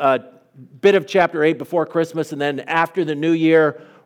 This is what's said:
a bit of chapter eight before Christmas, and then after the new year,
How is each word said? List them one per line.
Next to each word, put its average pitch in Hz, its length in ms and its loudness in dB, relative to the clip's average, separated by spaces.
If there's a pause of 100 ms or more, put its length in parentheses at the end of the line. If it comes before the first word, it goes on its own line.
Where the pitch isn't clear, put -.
a 135 180 2 (640)
bit 196 160 4
of 170 100 -2
chapter 170 380 0
eight 156 140 0
before 156 280 -4
Christmas, 165 460 -4
and 143 80 -8
then 143 180 -4
after 165 460 -2
the 151 100 -4
new 160 180 -2
year, 160 480 2 (260)